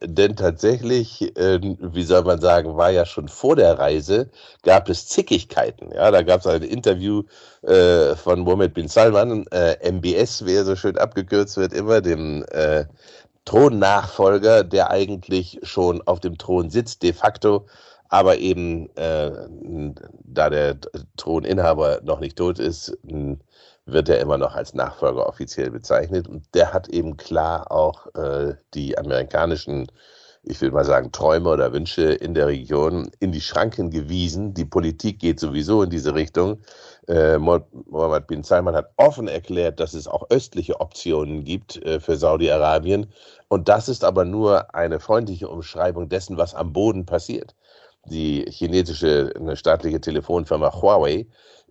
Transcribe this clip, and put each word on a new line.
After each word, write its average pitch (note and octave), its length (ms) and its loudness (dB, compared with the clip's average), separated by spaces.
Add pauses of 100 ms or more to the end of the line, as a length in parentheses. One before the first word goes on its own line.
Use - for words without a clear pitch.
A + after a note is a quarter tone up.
denn G2+ 340 2
tatsächlich, A2+ 1000 0
ähm, F#2 420 0
wie F2 240 -4
soll F2+ 200 4
man F2 180 2
sagen, E2+ 340 4
war F2 160 4
ja F2 140 4
schon D2+ 240 -10
vor D3 260 2
der G2 240 6
Reise, D#2 500 0 (340)
gab F#2+ 260 4
es - 180 -4
Zickigkeiten. - 840 -2
Ja, G2+ 180 4
da F#2 100 6
gab's F2+ 260 2
ein E2 160 0
Interview, G#2 600 0 (380)
äh, F2 540 6
von F2+ 260 0
Mohammed F2+ 320 2
bin D#2+ 160 -6
Salman, A2 640 4
äh, E2+ 280 2
M F2 220 -2
B E2+ 140 0
S, A2 300 -2
wie F#2 100 2
er G2+ 100 2
so F#2+ 100 0
schön F#2+ 220 -2
abgekürzt G2+ 580 0
wird, F#2+ 160 0
immer G#2+ 300 2
dem, D#2 500 -2
äh, D#2 320 2 (640)
Thronnachfolger, G2+ 1160 4
der F2 260 2
eigentlich F#2+ 720 -2
schon F2+ 460 0
auf F2+ 120 0
dem F2 160 -6
Thron F2 360 -2
sitzt, A#2 320 -4
de G#2+ 100 2
facto, G#2 540 0 (420)
aber F#2+ 300 4
eben, E2+ 560 -4
äh, D#2 340 -2 (920)
da D2 260 0
der D2 280 0 (400)
Throninhaber E2 840 0
noch D2+ 160 -4
nicht C#2+ 180 -10
tot F2 200 -2
ist, - 400 -6 (100)
m, C#2+ 320 -8 (460)
wird D2 240 0
er C2+ 100 4
immer C#2+ 200 0
noch C2 160 -2
als - 180 -8
Nachfolger B1+ 540 -2
offiziell B1+ 420 -8
bezeichnet. E2+ 580 -2
Und - 160 -16 (120)
der E2 180 2
hat - 160 -4
eben D#2+ 280 -4
klar E2 540 -4
auch, D#2 440 0
äh, C#2+ 400 -4 (180)
die C#2 240 -6
amerikanischen, C#2+ 960 -4 (500)
ich - 200 -12
will C2 100 0
mal C#2 140 2
sagen, C2 260 0
Träume D#2+ 400 0
oder C#2+ 200 0
Wünsche D#2 420 -2
in E2+ 200 -6
der D2 140 2
Region D2 720 -2
in G2 120 -2
die D2+ 100 -6
Schranken F2+ 500 -4
gewiesen. F2 640 -6
Die E2 100 -4
Politik E2+ 540 -4
geht D#2+ 200 -2
sowieso D#2+ 440 0
in F2 80 -2
diese D2 240 -4
Richtung. F2+ 480 -2 (440)
Äh, D#2+ 300 4
Mo-, E2 300 2 (200)
Mohammed D#2 380 -2
bin D2+ 160 -8
Salman F2 340 0
hat D2+ 220 -4
offen C3+ 300 4
erklärt, E2+ 520 -4
dass D#2+ 140 -4
es D#2 140 -12
auch - 240 -4
östliche F#2 480 -2
Optionen D2+ 640 -4
gibt, E2+ 420 -10
äh, D#2 140 -2
für D#2+ 180 -2
Saudi-Arabien. D#2+ 880 2 (420)
Und G2 220 0
das G#2+ 180 4
ist B2+ 160 -6
aber F#2 220 2
nur G2+ 480 0
eine E2 260 -2
freundliche G#2+ 480 -2
Umschreibung E2+ 640 -6
dessen, F#2 280 -6
was D#2+ 180 -2
am E2 180 -8
Boden F#2+ 320 0
passiert. - 480 -8 (520)
Die D2+ 440 -4
chinesische, E2 840 0
eine D#2 200 -8
staatliche D#2+ 460 0
Telefonfirma D#2 800 -2
Huawei F#2+ 460 2 (440)